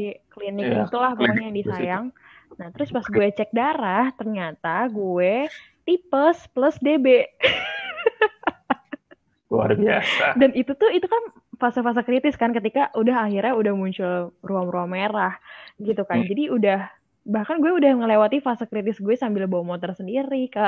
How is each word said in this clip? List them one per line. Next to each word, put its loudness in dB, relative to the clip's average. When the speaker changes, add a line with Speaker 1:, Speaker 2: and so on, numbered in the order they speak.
Speaker 1:
klinik -8
Speaker 2:
Iya, 0
Speaker 1:
itulah 0
Speaker 2:
klinik 0
Speaker 1:
pokoknya 0
yang -10
Speaker 2:
di -4
situ. -4
Speaker 1:
disayang. -4
Nah, -14
terus -6
pas -4
gue 2
cek -4
darah, 0
ternyata -6
gue 0
tipes 2
plus 0
D 2
B. 4
<laughs> 0
Speaker 2:
Luar 2
biasa. 2
Speaker 1:
Dan 6
itu -2
tuh, 4
itu 2
kan 0
fase-fase 0
kritis 0
kan, 0
ketika -2
udah 2
akhirnya 0
udah 0
muncul -4
ruam-ruam -4
merah -2
gitu -4
kan. 0
Speaker 2:
Hmm. 0
Speaker 1:
Jadi -2
udah, 2
bahkan -2
gue 2
udah 4
ngelewati 4
fase -2
kritis -4
gue 0
sambil -2
bawa -2
motor -6
sendiri, -4
ke -8